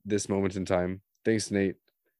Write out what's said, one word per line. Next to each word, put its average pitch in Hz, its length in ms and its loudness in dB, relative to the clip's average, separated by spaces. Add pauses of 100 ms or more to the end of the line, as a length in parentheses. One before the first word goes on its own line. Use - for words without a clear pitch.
this 101 240 -2
moment 98 260 0
in 95 100 -4
time. 90 360 0 (240)
Thanks, 110 260 0
Nate. 98 240 2 (460)